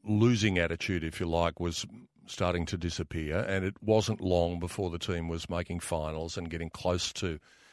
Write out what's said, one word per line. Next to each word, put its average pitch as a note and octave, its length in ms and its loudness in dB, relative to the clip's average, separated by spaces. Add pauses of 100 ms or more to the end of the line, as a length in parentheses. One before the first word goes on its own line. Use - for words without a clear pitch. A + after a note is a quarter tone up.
losing G#2+ 520 6
attitude, E2+ 460 0
if D#2+ 160 -6
you F2+ 60 -2
like, E2 340 2
was E2+ 260 -2 (420)
starting F2 400 0
to F#2+ 100 -2
disappear, E2 640 -2
and F#2+ 260 0
it G2 160 -2
wasn't G#2+ 400 4
long F2 380 2
before F2+ 300 -4
the E2+ 100 -4
team E2+ 280 -2
was E2 220 -4
making F2 320 -4
finals D#2+ 560 -4
and E2+ 120 -6
getting E2 200 -6
close - 440 0
to E2+ 260 -4 (340)